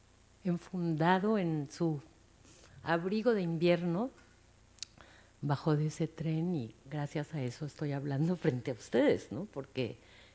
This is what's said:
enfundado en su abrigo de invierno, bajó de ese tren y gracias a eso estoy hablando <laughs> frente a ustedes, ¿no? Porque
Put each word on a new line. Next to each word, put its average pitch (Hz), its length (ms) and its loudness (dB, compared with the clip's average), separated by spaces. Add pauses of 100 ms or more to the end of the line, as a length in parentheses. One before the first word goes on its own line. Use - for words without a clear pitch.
(440)
enfundado 175 920 2
en 160 320 0
su 160 320 0 (840)
abrigo 190 500 2
de 202 80 2
invierno, 175 680 2 (1300)
bajó 143 340 2
de 151 120 0
ese 156 180 -2
tren 160 480 -2
y 117 200 -6 (140)
gracias 147 460 -6
a 143 80 -4
eso 123 240 -6
estoy 139 240 -6
hablando 143 460 0
<laughs> - 0 -
frente 131 340 0
a 123 40 -4
ustedes, - 580 2
¿no? 151 140 -6
Porque 131 520 -6 (360)